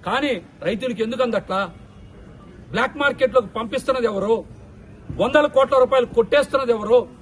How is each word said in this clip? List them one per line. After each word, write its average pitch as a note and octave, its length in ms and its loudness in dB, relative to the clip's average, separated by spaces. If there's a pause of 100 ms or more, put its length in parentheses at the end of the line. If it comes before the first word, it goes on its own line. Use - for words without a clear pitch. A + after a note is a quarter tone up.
కానీ C4+ 240 -2 (340)
రైతులకు A3+ 400 -4
ఎందుకు A#3+ 200 -2
అందట్లా? G3 340 -2 (1120)
బ్లాక్ B3+ 300 -2
మార్కెట్లోకి B3+ 560 2
పంపిస్తున్నది A#3 540 -2
ఎవరు? G3+ 220 0 (880)
వందల C#4+ 260 4 (100)
కోట్ల C4+ 280 4
రూపాయలు B3+ 320 2
కొట్టేస్తున్నది C4 640 2
ఎవరు? A#3 220 2 (220)